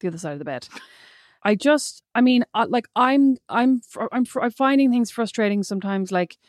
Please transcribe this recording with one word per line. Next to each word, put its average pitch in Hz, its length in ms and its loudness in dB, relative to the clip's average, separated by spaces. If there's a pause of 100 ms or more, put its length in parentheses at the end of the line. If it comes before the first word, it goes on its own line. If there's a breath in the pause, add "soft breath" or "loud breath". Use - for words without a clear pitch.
the 185 80 -6
other 165 100 -8
side 160 160 -10
of 143 60 -12
the 151 40 -12
bed. 135 240 -10 (760 loud breath)
I 208 120 2
just, 285 480 0 (120)
I 233 80 0
mean, 247 300 4
I, 226 120 0
like, 240 320 -2
I'm, 262 400 4 (120)
I'm, 247 320 0
fr-, - 320 -10
I'm, 247 140 0
fr-, - 160 -8
I'm 240 80 0
finding 269 400 2
things 240 200 0
frustrating 208 520 -2
sometimes, 196 500 -4
like, 180 240 -2 (120 soft breath)